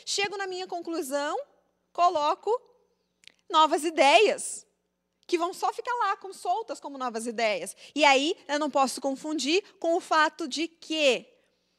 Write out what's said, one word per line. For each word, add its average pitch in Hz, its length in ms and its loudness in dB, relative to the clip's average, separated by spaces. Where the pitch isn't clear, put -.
chego 403 340 -4
na 392 80 -4
minha 370 200 -8
conclusão, 330 720 -6
coloco 349 580 0
novas 311 340 4
ideias, 320 800 4
que 359 100 -2
vão 339 160 -2
só 381 200 -4
ficar 480 220 -6
lá, 427 220 -2
como 392 160 -16
soltas 392 480 -6
como 285 160 -14
novas 233 300 -6
ideias. 214 500 -4
E 294 80 0
aí, 285 320 4
eu 294 100 0
não 294 120 -2
posso 269 280 0
confundir 294 640 -2
com 330 160 0
o 349 60 0
fato 320 480 0
de 302 180 -6
que 285 600 0